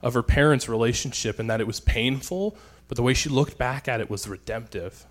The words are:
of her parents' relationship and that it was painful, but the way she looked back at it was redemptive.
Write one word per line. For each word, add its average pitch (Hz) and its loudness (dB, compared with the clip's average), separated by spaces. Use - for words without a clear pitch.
of 120 -2
her 120 2
parents' 143 4
relationship 117 0
and 113 -4
that 110 0
it 110 0
was 113 -6
painful, 135 0
but - -8
the 120 -2
way 123 4
she - 0
looked 143 2
back 127 -4
at 120 0
it 107 -6
was 104 -6
redemptive. 101 -10